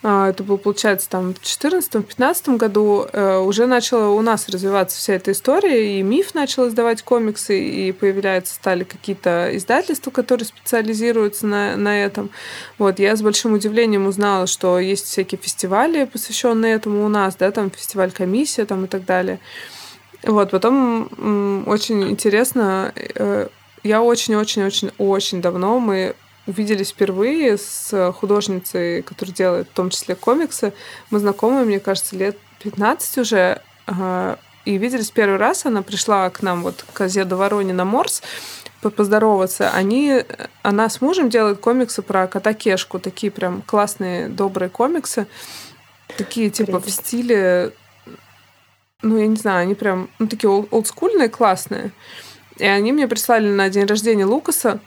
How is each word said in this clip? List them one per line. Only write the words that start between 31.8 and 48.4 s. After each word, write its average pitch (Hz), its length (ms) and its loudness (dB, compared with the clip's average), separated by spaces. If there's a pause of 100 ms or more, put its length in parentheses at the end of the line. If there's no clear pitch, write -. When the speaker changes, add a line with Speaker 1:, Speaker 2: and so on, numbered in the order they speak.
Speaker 1:
лет 196 220 -4 (240)
пятнадцать 208 560 -2
уже, 214 460 2 (240)
ага, 185 500 -4 (260)
и 202 140 -2
виделись 233 320 -2
первый 202 300 2
раз. 262 260 0
Она 220 160 0
пришла 190 480 0
к - 140 -8
нам 180 180 -2
вот 175 320 -8
к - 80 -6
Азеду 185 360 0
Вороне 196 360 0
на 185 100 0
Морс 233 380 0 (600)
по-, 208 100 0
поздороваться. 208 840 2
Они, 247 480 2 (400)
она 202 260 2
с - 140 -4
мужем 302 300 2
делает 214 260 2
комиксы 240 460 0
про 190 240 0
кота 202 260 -2
Кешку, 190 460 -2
такие 196 320 -6
прям 185 340 -4
классные, 202 640 -2
добрые 190 400 -2
комиксы. 254 560 -2 (920)
Такие, 214 360 -2
типа, 190 280 -2
в 180 40 -6
Speaker 2:
Привет. 196 160 -6
Speaker 1:
стиле... 202 720 2 (1300)